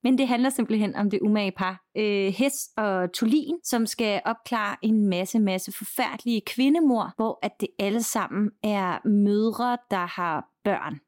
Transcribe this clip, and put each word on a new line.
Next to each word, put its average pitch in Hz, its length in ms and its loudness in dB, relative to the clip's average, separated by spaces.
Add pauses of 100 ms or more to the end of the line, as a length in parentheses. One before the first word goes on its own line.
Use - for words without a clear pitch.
Men 254 160 2
det 269 100 2
handler 247 220 2
simpelthen 214 460 0
om 208 140 2
det 202 100 0
umage 208 320 2
par, 190 280 -4 (160)
øh, 202 360 0
Hes 262 220 0 (220)
og 185 380 0
Thulin, 285 400 2 (100)
som 226 220 0
skal 208 380 -2
opklare 220 580 -4
en 214 240 4
masse, 185 320 0
masse 190 340 0
forfærdelige - 760 -4
kvindemord, 262 680 2
hvor 220 260 -2
at 208 180 -4
det 208 80 -2 (100)
alle 208 240 0
sammen 208 480 -2 (120)
er 196 460 -2
mødre, 220 720 2 (120)
der 180 160 -2
har 175 420 -4 (160)
børn. 151 420 -2